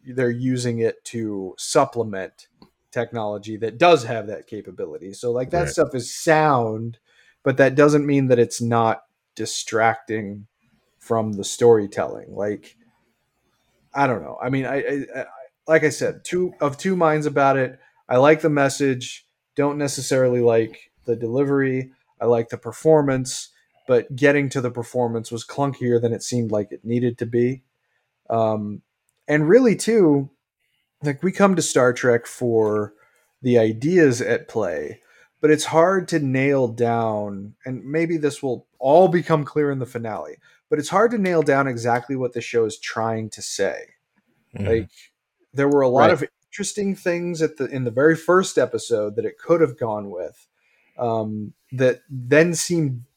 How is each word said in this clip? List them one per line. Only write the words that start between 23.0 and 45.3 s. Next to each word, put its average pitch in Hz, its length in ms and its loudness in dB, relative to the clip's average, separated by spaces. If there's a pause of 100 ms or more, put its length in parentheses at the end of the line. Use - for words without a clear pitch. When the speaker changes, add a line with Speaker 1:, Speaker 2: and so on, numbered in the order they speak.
Speaker 1:
but 127 300 0
getting 143 340 4
to 139 100 -4
the 123 100 -2
performance 117 600 -4
was 117 160 -8
clunkier 127 540 -2
than 117 120 0
it 104 100 -6
seemed 117 280 -4
like 107 220 -2
it - 120 -18
needed 120 340 -2
to 117 80 -6
be. 120 360 -2 (680)
Um, 107 540 -2 (460)
and 151 200 2
really, 233 280 6
too, 151 540 2 (720)
like, 143 200 -4
we 185 100 0
come 196 240 4
to 156 60 0
Star 127 300 4
Trek 120 340 2
for 107 680 0 (480)
the 123 160 4
ideas 123 640 4
at - 280 -4
play, 82 520 -6 (400)
but 151 100 4
it's 151 160 4
hard 170 420 2
to 165 100 -2
nail 135 500 0
down, 110 840 -4 (100)
and 127 200 -10
maybe 165 320 -2
this 147 260 -4
will 127 240 -6 (120)
all 156 300 6
become 160 360 0
clear 147 260 -2
in 135 80 -6
the 123 80 -6
finale, 107 500 -10 (340)
but 151 80 0
it's 143 100 -6
hard 214 220 2
to 240 80 -2
nail 180 240 2
down 139 260 2
exactly 120 480 -2
what 127 160 -4
the 117 80 -6
show 117 240 0
is 107 140 -6
trying 110 520 -6
to - 120 -16
say. - 460 -4 (680)
Speaker 2:
Mm-hmm. 101 100 -6
Speaker 1:
Like, 110 240 -2 (640)